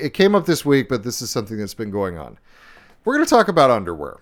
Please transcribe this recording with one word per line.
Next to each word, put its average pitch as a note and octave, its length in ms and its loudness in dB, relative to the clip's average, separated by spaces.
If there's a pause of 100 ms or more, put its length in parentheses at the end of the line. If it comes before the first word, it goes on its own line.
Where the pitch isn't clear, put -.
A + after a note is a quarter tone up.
it - 80 -8
came G3 200 4
up F3 120 0
this E3 180 0
week, C#3 240 2
but A#2 160 -4
this - 180 -8
is A2+ 80 -10
something A2 280 -6
that's G#2 160 -10
been G#2+ 160 -8
going F#2+ 280 -4
on. B1+ 200 -16 (680)
We're B3+ 100 0
gonna D#4+ 120 2
talk A3+ 220 4
about D3+ 220 4
underwear. E2 520 -4